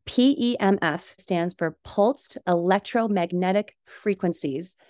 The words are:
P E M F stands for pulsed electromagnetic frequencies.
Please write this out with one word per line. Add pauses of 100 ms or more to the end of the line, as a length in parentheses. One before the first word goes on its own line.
P
E
M
F
stands
for
pulsed (100)
electromagnetic (120)
frequencies. (140)